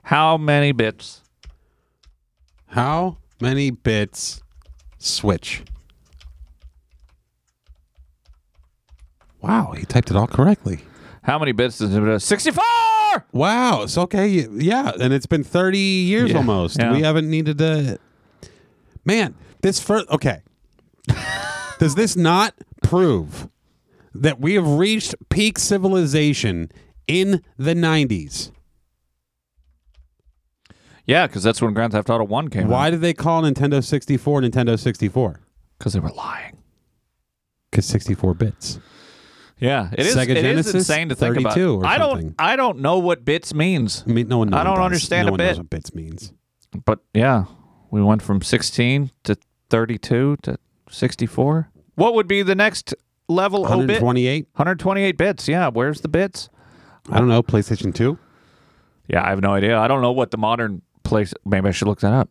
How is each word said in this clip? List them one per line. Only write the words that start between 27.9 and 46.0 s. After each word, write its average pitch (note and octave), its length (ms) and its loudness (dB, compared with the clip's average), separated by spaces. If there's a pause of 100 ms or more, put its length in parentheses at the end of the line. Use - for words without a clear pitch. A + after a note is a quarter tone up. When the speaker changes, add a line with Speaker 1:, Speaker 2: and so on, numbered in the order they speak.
Speaker 1:
Yeah, D#3 220 2
'cause F#2+ 160 -6
that's A2 180 2
when A2 140 0
Grand A2+ 180 0
Theft G#2 160 0
Auto A#2 140 2
one B2+ 260 -4
came A2 180 -2
Speaker 2:
Why B2+ 200 2
Speaker 1:
out. E3 40 2
Speaker 2:
did E3 100 -2
they E3+ 120 0
call E3 300 0
Nintendo C#3+ 400 2
sixty-four C#3+ 580 0
Nintendo A#2+ 380 2
sixty-four? G#2+ 600 -2 (400)
Speaker 1:
'Cause G2 140 -2
they G2 60 0
were D2+ 100 -4
lying. - 480 -12 (1120)
Speaker 2:
'Cause - 140 2
sixty-four F#2+ 480 -2
bits. - 460 -4 (800)
Speaker 1:
Yeah, B2 340 -2
it C3+ 120 -2
is, G#3 100 0
Speaker 2:
Sega B2+ 140 0
Speaker 1:
it C3 80 2
is - 60 2
Speaker 2:
Genesis, F3 300 0
Speaker 1:
insane E3 360 0
to B2+ 60 -2
think A#2+ 220 0
about. A2+ 160 0
Speaker 2:
thirty-two E3 280 2
or F#2 40 -2
Speaker 1:
I G#3 120 2
don't, D4+ 140 2
Speaker 2:
something. D#3+ 280 -6
Speaker 1:
I F#3 160 2
don't B3 240 -2
know D#3 200 2
what F3 240 -2
bits D#3 300 -2
means. D3+ 540 0
Speaker 2:
I A#2+ 40 0
mean, A#2 160 2
no A#2+ 120 2
one, A2 100 2
no - 80 2
Speaker 1:
I D3+ 40 0
Speaker 2:
one E3+ 40 -2
Speaker 1:
don't F#3+ 120 2
Speaker 2:
does. F#3 80 2
Speaker 1:
understand F3+ 420 0
Speaker 2:
No - 20 2
Speaker 1:
a - 40 0
Speaker 2:
one F#3 40 -2
Speaker 1:
bit. F3 120 0
Speaker 2:
knows - 100 -2
what E2+ 100 -12
bits - 260 -10
means. D#2+ 380 -14 (520)